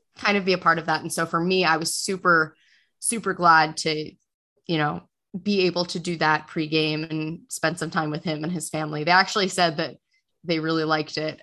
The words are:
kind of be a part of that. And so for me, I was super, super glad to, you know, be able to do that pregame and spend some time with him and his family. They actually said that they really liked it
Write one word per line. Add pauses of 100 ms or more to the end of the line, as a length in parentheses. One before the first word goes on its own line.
(180)
kind
of
be
a
part
of
that.
And
so
for
me,
I
was
super, (420)
super
glad
to, (560)
you
know, (400)
be
able
to
do
that
pregame
and
spend
some
time
with
him
and
his
family.
They
actually
said
that (480)
they
really
liked
it